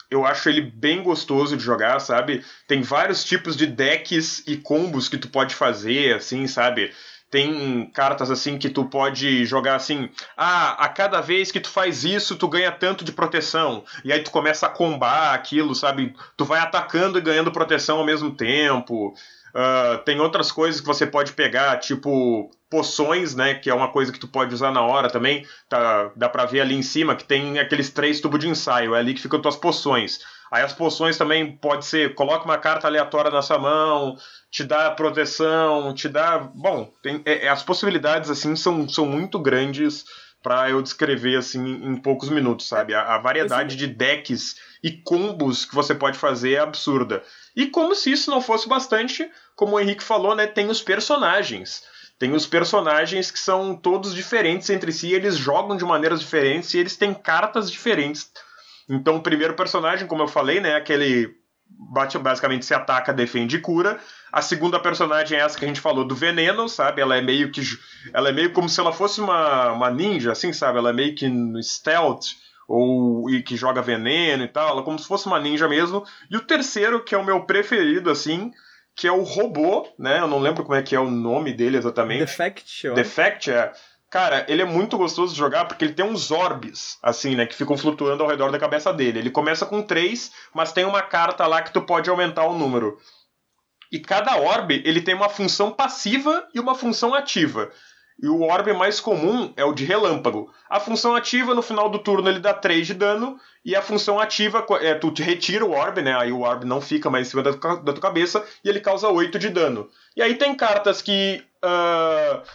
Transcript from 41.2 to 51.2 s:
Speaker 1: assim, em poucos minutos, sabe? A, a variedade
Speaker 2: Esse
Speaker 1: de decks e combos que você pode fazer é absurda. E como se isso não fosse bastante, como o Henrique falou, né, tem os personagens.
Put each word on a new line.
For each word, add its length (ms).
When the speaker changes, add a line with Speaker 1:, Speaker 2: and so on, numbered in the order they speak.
Speaker 1:
assim, 280
em 320
poucos 320
minutos, 400
sabe? 260
A, 200
a 40
variedade 580
Speaker 2:
Esse 20
Speaker 1:
de 80
decks 720
e 80
combos 760
que 100
você 200
pode 240
fazer 360
é 40
absurda. 640
E 100
como 280
se 180
isso 180
não 120
fosse 260
bastante, 600
como 200
o 40
Henrique 220
falou, 320
né, 120
tem 220
os 140
personagens. 1000